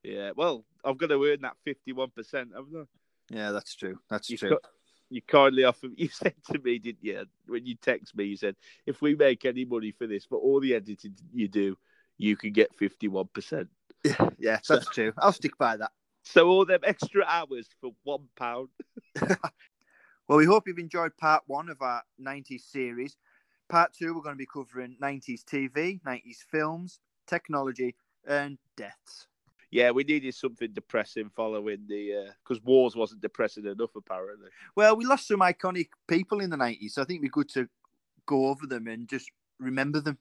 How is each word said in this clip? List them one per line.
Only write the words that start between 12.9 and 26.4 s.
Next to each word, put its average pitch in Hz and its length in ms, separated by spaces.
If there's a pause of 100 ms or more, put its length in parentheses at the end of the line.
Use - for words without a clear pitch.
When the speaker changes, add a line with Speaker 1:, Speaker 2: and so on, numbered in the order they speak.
Speaker 1:
percent." - 400
Speaker 2:
<laughs> - 40 (260)
Yeah, - 260 (100)
yeah, 110 240
Speaker 1:
So 156 120
Speaker 2:
that's - 140
true. 110 280
I'll 185 160
stick - 260
by 117 180
that. 107 140 (320)
Speaker 1:
So 170 240
all 185 180
them 180 180
extra 202 420
hours 151 420 (140)
for 127 100 (120)
one 139 320
pound. 127 340 (460)
<laughs> - 140 (1000)
Speaker 2:
Well, 147 100
we 151 80
hope 202 220
you've 175 100
enjoyed 170 400
part 156 300
one 147 220
of 135 120
our 123 220 (160)
nineties 135 440
series. 127 540 (500)
Part 170 260
two, 165 200
we're 165 80
gonna 147 140
be 135 100
covering 127 560
nineties 135 420
T 139 240
V, 165 380
nineties 123 460